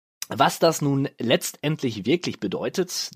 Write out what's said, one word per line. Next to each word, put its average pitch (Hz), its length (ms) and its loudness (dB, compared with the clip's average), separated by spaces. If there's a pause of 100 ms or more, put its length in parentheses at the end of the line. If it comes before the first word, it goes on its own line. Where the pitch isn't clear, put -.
(280)
was 143 300 2
das 160 240 4
nun 139 260 2 (100)
letztendlich 120 880 -2
wirklich 135 340 0
bedeutet, - 760 -4